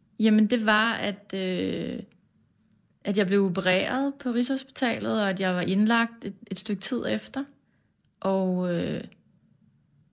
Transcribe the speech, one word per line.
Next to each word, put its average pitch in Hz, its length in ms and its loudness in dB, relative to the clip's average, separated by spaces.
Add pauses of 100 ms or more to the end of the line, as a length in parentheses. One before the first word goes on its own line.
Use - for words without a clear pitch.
(200)
Jamen, 214 280 6
det 226 180 0
var, 220 280 2
at... - 420 -6
Øh, 185 640 -4 (1040)
at 190 140 -2
jeg 196 100 2
blev 196 180 4
opereret 190 680 0
på 262 180 -6
Rigshospitalet, 233 920 -2
og 196 80 2
at 190 100 -2
jeg 185 160 0
var 180 60 0
indlagt 226 640 2
et, 196 80 -8 (180)
et 190 80 -4
stykke 202 220 -4
tid - 280 -4
efter. 214 340 -4 (760)
Og, 185 560 0
øh, 170 260 -2 (1120)